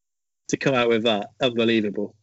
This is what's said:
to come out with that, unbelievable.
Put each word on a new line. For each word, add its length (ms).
to 80
come 180
out 120
with 160
that, 280
unbelievable. 800